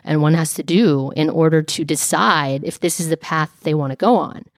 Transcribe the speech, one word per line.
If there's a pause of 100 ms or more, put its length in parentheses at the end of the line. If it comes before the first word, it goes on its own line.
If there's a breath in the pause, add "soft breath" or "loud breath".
and
one
has
to
do
in
order
to
decide
if
this
is
the
path
they
wanna
go
on. (120)